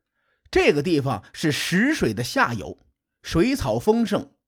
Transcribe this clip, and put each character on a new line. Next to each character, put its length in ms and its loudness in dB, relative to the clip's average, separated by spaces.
这 220 4
个 80 2
地 180 0
方 320 -4
是 200 -2
石 420 0
水 200 0
的 100 -4
下 300 0
游， 240 -10
水 340 0
草 220 -2
丰 280 2
盛， 280 -4